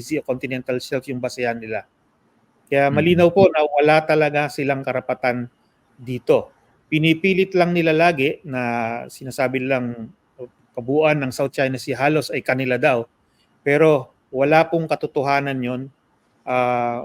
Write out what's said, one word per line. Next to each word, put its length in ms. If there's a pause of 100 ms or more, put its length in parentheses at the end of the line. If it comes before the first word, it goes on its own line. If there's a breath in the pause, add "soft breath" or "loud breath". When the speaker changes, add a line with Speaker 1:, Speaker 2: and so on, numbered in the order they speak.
Speaker 1:
Z 160
o 80
continental 480
shelf 320
yung 160
basehan 320
nila. 320 (800)
Kaya 240
Speaker 2:
Hmm. 80
Speaker 1:
malinaw 320
po 160
na 160
wala 400
talaga 480
silang 320
karapatan 640 (480)
dito. 560 (400)
Pinipilit 640
lang 160
nila 240
lagi 480
na 160 (480)
sinasabi 560
nilang 480 (640)
kabuuan 400
ng 160
South 240
China 240
Sea 160
halos 320
ay 160
kanila 320
daw. 320 (560)
Pero 480 (160)
wala 400
pong 160
katotohanan 800
yun. 180 (580)
Ah, 640